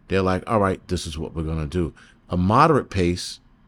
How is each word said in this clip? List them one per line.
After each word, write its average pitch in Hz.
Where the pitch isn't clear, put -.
They're 95
like, 92
"All 107
right, 95
this 85
is 78
what 80
we're 80
gonna 78
do." 78
A 90
moderate 117
pace, 90